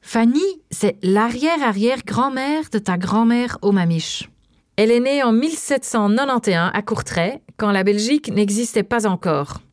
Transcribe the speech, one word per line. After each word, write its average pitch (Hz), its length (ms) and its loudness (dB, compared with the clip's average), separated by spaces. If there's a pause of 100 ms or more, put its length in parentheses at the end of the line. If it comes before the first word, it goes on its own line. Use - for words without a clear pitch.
Fanny, 240 420 2 (260)
c'est - 320 -2
l'arrière-arrière-grand-mère 254 1600 0 (100)
de 220 60 0
ta 190 180 -2
grand-mère 233 640 0
Omamiche. 175 680 0 (460)
Elle 220 160 4
est 240 100 4
née 277 220 2
en 233 100 4
mille 302 240 2
sept 269 260 -2
cent 208 260 0
quatre-vingt-onze 220 640 0
à 202 80 0
Courtrai, 208 600 -4 (160)
quand 208 140 0
la 190 120 2
Belgique 214 480 0
n'existait 208 520 0
pas 220 240 0
encore. 165 520 -2 (140)